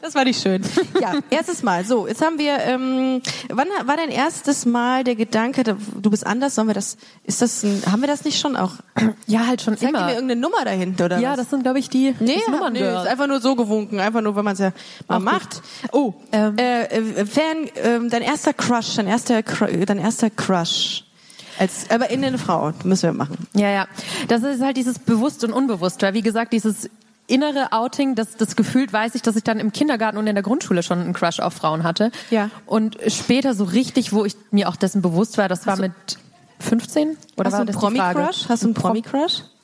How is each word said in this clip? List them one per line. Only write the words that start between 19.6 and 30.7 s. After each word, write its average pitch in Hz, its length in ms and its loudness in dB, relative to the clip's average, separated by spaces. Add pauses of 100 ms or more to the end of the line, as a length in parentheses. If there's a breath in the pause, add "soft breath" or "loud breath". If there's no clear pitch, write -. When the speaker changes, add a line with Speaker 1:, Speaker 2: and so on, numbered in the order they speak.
Speaker 1:
dein 202 140 0
erster 220 300 2
Crush. - 760 -2 (560 loud breath)
Als, - 300 -2
aber 233 220 2
in 262 120 0
eine 254 140 0
Frau, 160 340 0 (120)
müssen 185 200 2
wir 165 100 2
machen. 139 220 -4 (200)
Speaker 2:
Ja, 202 140 2
ja. 196 180 0 (400 loud breath)
Das 233 160 2
ist 269 180 -2
halt 269 160 0
dieses 254 220 -2
bewusst 233 440 0
und 226 80 0
unbewusst, 208 520 0
weil 190 100 2
wie 226 80 0
gesagt, 226 320 0
dieses 214 340 0 (380)
innere 269 480 0
Outing, 254 420 0
das, 220 220 -4
das - 180 -2
gefühlt 254 380 0
weiß 220 220 0
ich, 247 80 -4
dass 220 120 2
ich 220 80 0
dann 220 160 0
im 208 140 0
Kindergarten 226 440 0
und 214 100 0
in 214 80 2
der 202 80 0
Grundschule 196 400 0